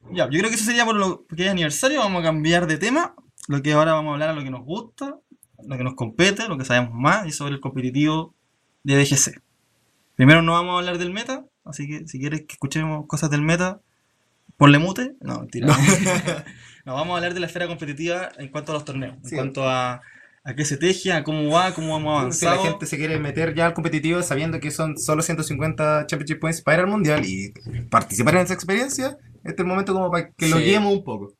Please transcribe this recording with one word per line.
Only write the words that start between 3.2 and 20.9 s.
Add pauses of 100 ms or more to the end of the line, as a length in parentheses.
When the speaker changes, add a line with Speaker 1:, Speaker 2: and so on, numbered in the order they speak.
Speaker 1:
Lo
que
ahora
vamos
a
hablar
a
lo
que
nos
gusta, (500)
lo
que
nos
compete,
lo
que
sabemos
más
y
sobre
el
competitivo (500)
de
B
G
C. (840)
Primero
no
vamos
a
hablar
del
meta, (180)
así
que
si
quieres
que
escuchemos
cosas
del
meta, (800)
ponle
mute.
No,
mentira.
Speaker 2:
No.
Speaker 1:
<laughs> (420)
No,
vamos
a
hablar
de
la
esfera
competitiva
en
cuanto
a
los
torneos,
en
Speaker 2:
Sí.
Speaker 1:
cuanto
a, (420)
a
qué
se
teje,